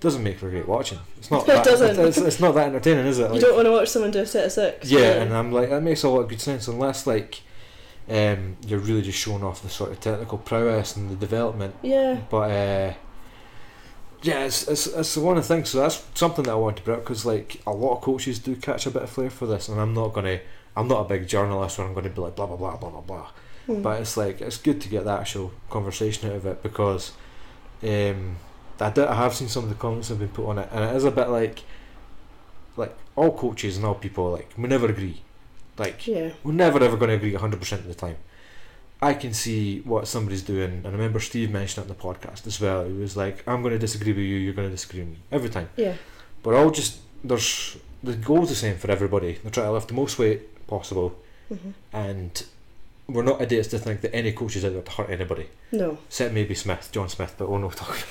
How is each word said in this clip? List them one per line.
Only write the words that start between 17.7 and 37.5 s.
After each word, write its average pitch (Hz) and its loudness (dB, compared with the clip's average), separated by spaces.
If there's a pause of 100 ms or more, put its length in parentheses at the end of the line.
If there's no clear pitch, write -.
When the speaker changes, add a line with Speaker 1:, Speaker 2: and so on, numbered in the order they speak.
Speaker 1:
lot 123 2
of 123 -6
coaches 131 -2
do 131 -4
catch - -4
a 131 -4
bit 123 -2
of - -8
flair 131 -4
for - -8
this, 107 -2
and 107 -2
I'm 110 0
not 113 0
gonna, 95 -2 (360)
I'm 113 0
not 123 4
a 92 -4
big 92 0
journalist 98 0
where 95 -2
I'm 95 -6
gonna 92 -4
be 95 -8
like, 87 -6
blah, 101 -4
blah, 90 -6
blah, 90 -6
blah, 87 -10
blah, 82 -12
blah. 87 -12 (380)
Speaker 2:
Hmm. 214 -2
Speaker 1:
But 110 0
it's 110 -6
like, 98 -2
it's 123 -8
good 139 2
to 95 -8
get 101 -2
the 104 0
actual 98 -4 (180)
conversation 104 -2
out 101 -4
of 95 -6
it, 92 -4
because, 101 0 (680)
um, 101 -2 (420)
I 107 0
do, 139 4
I 123 2
have 123 2
seen 127 -4
some 117 -2
of 110 -4
the 104 -2
comments 113 -4
that 117 -4
have 104 -4
been 101 -2
put - -6
on 104 -2
it, 95 -4
and 110 0
it 117 0
is 131 4
a 139 6
bit 123 2
like, 113 0 (1160)
like, 110 -6 (220)
all 156 4
coaches 107 -2
and 104 -2
all 104 2
people, 95 -2
like, 87 -6
we 117 -4
never 127 4
agree. 98 -2 (560)
Like, - -4
Speaker 2:
Yeah. 170 -2 (140)
Speaker 1:
we're 147 -2
never 156 6
ever 113 6
gonna 110 4
agree 104 0
a 95 -2
hundred 104 -2